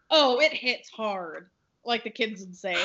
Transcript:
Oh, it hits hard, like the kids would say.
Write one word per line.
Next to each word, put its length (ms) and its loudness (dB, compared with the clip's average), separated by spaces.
Oh, 280 6
it 140 4
hits 380 -4
hard, 580 -6
like 200 -2
the 80 -8
kids 300 -4
would 140 -14
say. 300 -4